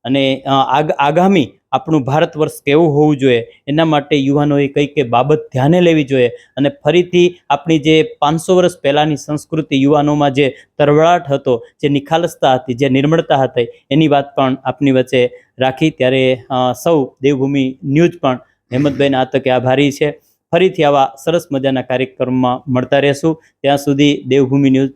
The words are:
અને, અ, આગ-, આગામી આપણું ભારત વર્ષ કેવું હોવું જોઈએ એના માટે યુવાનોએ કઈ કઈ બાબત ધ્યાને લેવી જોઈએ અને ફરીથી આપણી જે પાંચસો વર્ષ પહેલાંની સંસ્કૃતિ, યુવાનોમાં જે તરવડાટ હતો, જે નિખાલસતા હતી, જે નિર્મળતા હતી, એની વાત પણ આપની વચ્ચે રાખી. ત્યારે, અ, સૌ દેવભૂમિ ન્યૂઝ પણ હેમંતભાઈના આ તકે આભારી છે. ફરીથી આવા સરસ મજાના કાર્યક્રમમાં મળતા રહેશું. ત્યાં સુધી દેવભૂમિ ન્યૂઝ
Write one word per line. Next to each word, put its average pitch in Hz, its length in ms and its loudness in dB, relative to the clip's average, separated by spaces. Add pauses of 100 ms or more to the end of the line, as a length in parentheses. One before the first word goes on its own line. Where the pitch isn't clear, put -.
અને, 135 420 -2
અ, 139 40 -4
આગ-, 139 420 0
આગામી 156 600 0 (180)
આપણું 151 300 -2
ભારત 151 360 -2
વર્ષ 151 140 -2 (140)
કેવું 156 220 2
હોવું 147 300 2
જોઈએ 123 300 0 (200)
એના 156 180 0
માટે 147 300 0
યુવાનોએ 143 520 0
કઈ 147 180 -2
કઈ 143 160 -4
બાબત 131 520 0
ધ્યાને 151 280 2
લેવી 165 220 2
જોઈએ 127 240 0
અને - 420 -4
ફરીથી 175 720 0 (100)
આપણી 156 300 0
જે 156 420 0
પાંચસો 160 340 0
વર્ષ 175 260 0
પહેલાંની 147 340 0
સંસ્કૃતિ, 147 680 -4
યુવાનોમાં 147 520 2
જે 135 220 0 (220)
તરવડાટ 156 540 2
હતો, 135 320 -2 (180)
જે 147 80 -2
નિખાલસતા 156 640 0
હતી, 127 200 -4
જે 131 160 -2
નિર્મળતા 156 480 0
હતી, 127 300 -2 (240)
એની 156 160 4
વાત 143 280 0
પણ 135 280 -2
આપની 135 280 -2
વચ્ચે 127 400 0 (280)
રાખી. 131 300 0
ત્યારે, 131 600 0
અ, 139 40 -6 (300)
સૌ 151 240 0 (140)
દેવભૂમિ 135 640 -2
ન્યૂઝ 160 280 2 (100)
પણ 127 180 -2 (340)
હેમંતભાઈના 135 480 0
આ - 20 0
તકે 131 260 -2
આભારી 131 420 0
છે. 147 280 -6 (320)
ફરીથી 175 320 0
આવા 143 300 2 (100)
સરસ 165 280 -2
મજાના 135 300 -2
કાર્યક્રમમાં 127 880 -4
મળતા 127 280 0
રહેશું. 143 420 -2 (200)
ત્યાં 139 160 2
સુધી 143 500 0
દેવભૂમિ 135 420 2
ન્યૂઝ 131 260 2